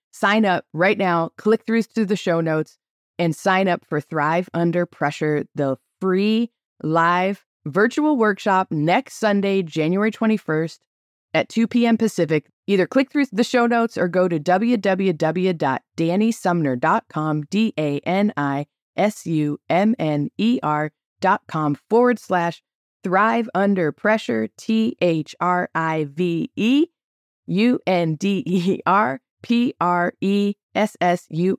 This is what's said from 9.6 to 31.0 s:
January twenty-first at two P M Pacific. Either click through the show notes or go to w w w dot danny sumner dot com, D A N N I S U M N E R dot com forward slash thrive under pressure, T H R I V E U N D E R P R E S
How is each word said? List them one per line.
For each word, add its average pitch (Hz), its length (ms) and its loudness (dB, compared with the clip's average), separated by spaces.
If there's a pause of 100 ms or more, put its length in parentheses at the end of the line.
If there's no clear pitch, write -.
January 170 480 0
twenty-first 165 680 -2 (540)
at - 160 0
two 226 160 0
P 240 200 2
M 233 120 4
Pacific. 165 480 0 (200)
Either 196 200 2
click 269 240 0
through 285 220 0
the 202 100 0
show 240 240 0
notes 233 320 0
or 185 80 0
go 180 220 2
to 170 100 -2
w 190 380 0
w 190 360 0
w 170 400 0
dot 143 300 -2 (140)
danny 185 340 0
sumner 170 460 0
dot 165 320 0
com, 156 340 -4
D 208 340 -2
A 143 240 -2
N 196 300 0
N - 60 -6
I 143 300 -4 (300)
S 202 300 -2
U 151 320 -2 (100)
M 202 300 2
N 147 400 -2
E 233 240 0
R 151 300 -2 (280)
dot 190 280 0
com 151 260 -2 (140)
forward 240 320 2
slash 170 420 -4 (400)
thrive 220 520 0
under 185 360 2
pressure, 220 680 -2
T 220 440 -2
H 165 400 0
R 180 340 -2
I 160 360 -2
V 170 440 -2
E 269 320 2 (600)
U 220 420 2
N 170 260 0
D 190 320 -2
E 180 400 0
R 214 340 0 (220)
P 240 380 0
R 175 400 0
E 202 340 0 (200)
S 208 260 -2